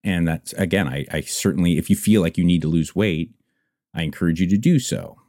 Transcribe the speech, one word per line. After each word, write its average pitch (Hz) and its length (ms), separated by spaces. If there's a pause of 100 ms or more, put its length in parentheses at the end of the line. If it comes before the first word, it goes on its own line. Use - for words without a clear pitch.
And 87 240
that's, 82 260
again, 92 360
I, 67 220
I 78 100
certainly, - 560
if 80 120
you 101 60
feel 104 260
like 85 160
you 92 60
need 87 200
to 78 40
lose 80 260
weight, 87 380 (640)
I 82 100
encourage 82 380
you 87 80
to 101 80
do 156 200
so. - 400 (100)